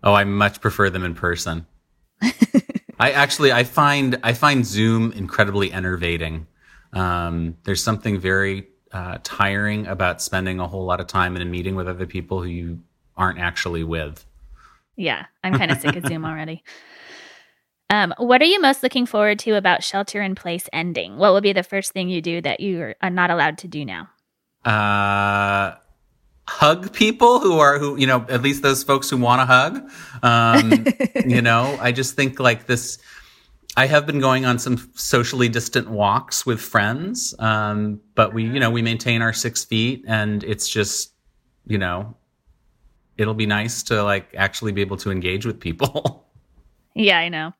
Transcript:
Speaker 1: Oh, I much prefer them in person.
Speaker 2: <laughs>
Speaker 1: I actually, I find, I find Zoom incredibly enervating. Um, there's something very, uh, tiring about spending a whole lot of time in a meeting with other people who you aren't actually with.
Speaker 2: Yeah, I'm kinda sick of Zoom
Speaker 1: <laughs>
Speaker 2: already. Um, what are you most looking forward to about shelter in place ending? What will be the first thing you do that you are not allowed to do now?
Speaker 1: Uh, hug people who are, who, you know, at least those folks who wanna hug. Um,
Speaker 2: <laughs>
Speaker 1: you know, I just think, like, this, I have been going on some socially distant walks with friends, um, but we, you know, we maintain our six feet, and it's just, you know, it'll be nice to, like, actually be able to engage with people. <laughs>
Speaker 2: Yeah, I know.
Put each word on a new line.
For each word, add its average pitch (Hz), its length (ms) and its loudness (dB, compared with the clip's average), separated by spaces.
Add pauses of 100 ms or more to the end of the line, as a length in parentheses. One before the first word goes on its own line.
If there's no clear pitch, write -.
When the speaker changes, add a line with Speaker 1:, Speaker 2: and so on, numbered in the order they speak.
Speaker 1:
Oh, 101 120 6
I 101 100 6
much 101 360 0
prefer 101 300 0
them 92 140 -6
in 87 100 -4
person. 82 520 -4 (560)
Speaker 2:
<laughs> - 0 -
Speaker 1:
I - 880 0
actually, 143 400 2
I 123 120 4
find, 139 580 2
I 117 120 2
find 135 320 2
Zoom 113 460 2
incredibly 98 600 -2
enervating. 85 760 -4 (460)
Um, 85 720 -4
there's 95 180 -4
something 107 380 -2
very, 98 460 -2 (260)
uh, 90 300 -10
tiring 104 640 -2
about 90 340 -2
spending 92 400 -4
a 90 80 -4
whole 95 160 -6
lot 90 160 -2
of 90 60 -8
time 90 300 -2
in 90 60 -6
a 87 40 -6
meeting 90 300 -4
with 90 120 -6
other 90 180 -8
people 92 360 -6
who 90 60 -8
you 85 340 -8 (340)
aren't 92 220 0
actually 85 460 -4
with. 80 420 -6 (680)
Speaker 2:
Yeah, 143 300 -6 (160)
I'm 185 160 -2
kinda 170 220 0
sick 147 160 -2
of 175 100 -8
Zoom 160 180 -6
Speaker 1:
<laughs> - 20 -6
Speaker 2:
already. 160 360 -10 (1300)
Um, 202 300 0
what 247 240 4
are 311 40 6
you 381 140 4
most 269 220 4
looking 254 240 0
forward 208 340 2
to 226 160 0
about 190 260 2
shelter 202 400 -4
in 190 140 -2
place 175 360 -8
ending? 131 440 -6
What 190 160 6
will 196 80 6
be 202 120 2
the 185 120 0
first - 280 -6
thing 185 160 -4
you 180 140 -2
do 170 200 -4
that - 180 -4
you 170 400 -4
are 185 100 -2
not 180 200 2
allowed 156 280 0
to 185 100 -16
do 151 160 -8
now? 90 240 -12 (560)
Speaker 1:
Uh, 101 1120 0 (720)
hug 175 440 2
people 240 480 4
who 180 180 4
are, 143 200 6
who, 143 180 -4
you 135 100 2
know, 127 220 2
at 127 140 0
least 139 200 0
those 135 220 2
folks 135 260 2
who 139 60 0
wanna 123 300 4
hug. 139 440 4 (320)
Um, 117 600 6 (180)
Speaker 2:
<laughs> 233 240 -2
Speaker 1:
you 123 160 4
know, 120 380 2
I 123 120 2
just 131 220 -4
think, 135 240 -2
like, 120 280 2
this, - 320 -4 (800)
I 131 100 4
have 147 200 4
been 143 140 0
going 131 260 2
on 123 140 2
some 123 340 -4
socially 123 540 0
distant 117 420 -2
walks 104 560 0
with 117 140 -2
friends, 139 800 -4
um, 107 600 -2 (140)
but 107 180 2
we, 113 120 -4
you 123 160 -2
know, 117 100 2
we 117 120 0
maintain 113 380 -2
our 113 120 0
six - 320 -6
feet, 117 420 -2
and 107 380 -2
it's - 240 -6
just, - 440 -4 (540)
you 107 120 -2
know, 95 360 -6 (1000)
it'll 110 180 -2
be 107 120 -2
nice 104 380 -2
to, 107 200 0
like, 101 320 -2
actually 98 360 -2
be 101 80 -2
able 98 180 -2
to - 120 -4
engage 92 340 -4
with 113 140 -6
people. - 720 -4
<laughs> - 60 -20 (560)
Speaker 2:
Yeah, 202 280 2
I 170 80 -4
know. 165 320 -8